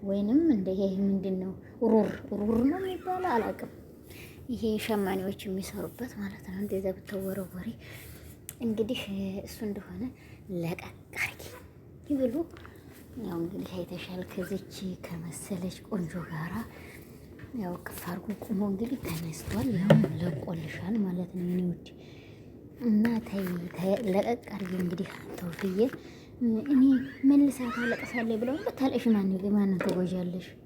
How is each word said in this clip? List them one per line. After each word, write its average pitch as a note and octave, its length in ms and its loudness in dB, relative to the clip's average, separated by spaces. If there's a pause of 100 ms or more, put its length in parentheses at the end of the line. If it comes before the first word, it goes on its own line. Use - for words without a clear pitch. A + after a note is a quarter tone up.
ወይንም G3+ 360 4 (100)
እንደ G3 240 4
ይሄ G3 240 2
ምንድን G3 400 2
ነው F#3 140 -4 (300)
ሩር፣ A3 280 6 (260)
ሩር G#3 320 2
ነው E4+ 120 4
የሚባለው? F#4 500 -2
አላውቅም። - 420 0 (760)
ይሄ G#3+ 140 -2 (160)
ሸማኔዎች G3 640 0
የሚሰሩበት F#3+ 760 -6
ማለት G3+ 260 -8
ነው። F#3+ 140 -8
እንደዛ G3 360 -2
ብትወረወሪ F#3+ 760 -6 (920)
እንግዲህ A3+ 400 0 (380)
እሱ - 240 -12
እንደሆነ G3 380 -6 (520)
ለቀቅ E3+ 280 -2 (340)
አድርጊ - 280 -6 (640)
ይብሉ። C4 280 2 (840)
ያው F#3 180 -4
እንግዲህ F3+ 360 -4
አይተሻል፣ F3+ 540 -6
ከዚች - 460 -6 (280)
ከመሰለች E3+ 840 -6
ቆንጆ F3+ 300 -2 (120)
ጋራ E3 280 -6 (1040)
ያው F#3 220 -2
ክፍ - 260 -10
አድርጎ F3+ 220 -6 (120)
ቁሞ G3 260 -2
እንግዲህ G#3+ 360 -2
ተነስቷል። E3+ 760 -2
ያው F#3 140 4 (280)
ለቆልሻል F2 840 -2
ማለት F3+ 320 0
ነው F3+ 140 -4
የኔ F3+ 200 2
ውድ። F3 220 -2 (1000)
እና A3 220 6 (140)
ተይ፣ G3 220 -4 (260)
ተይ፣ F#3 220 0 (160)
ለቀቅ G#3 420 2
አድርጊ G3 280 -4
እንግዲህ F3+ 300 0 (260)
ተውፍዬ። F#3 460 -2 (880)
እኔ C4+ 160 8 (420)
መልሳ C#4+ 320 8 (120)
ታለቅሳለች A#3 680 0
ብለው A#3+ 200 0
ብታለቅሽ C4 500 2
ማን፣ G#3 200 6 (200)
ማንን G3+ 300 6
ትጎጃለሽ? F3+ 680 0 (200)